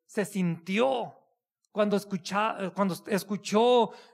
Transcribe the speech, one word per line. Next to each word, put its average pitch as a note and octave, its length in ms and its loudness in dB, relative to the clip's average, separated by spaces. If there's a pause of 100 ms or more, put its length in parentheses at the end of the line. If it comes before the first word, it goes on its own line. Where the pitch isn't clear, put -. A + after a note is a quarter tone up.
se - 180 -2
sintió F#3+ 880 -2 (560)
cuando G3+ 260 0
escucha-, G3 800 -4
cuando F#3+ 220 0 (100)
escuchó G#3+ 880 2 (220)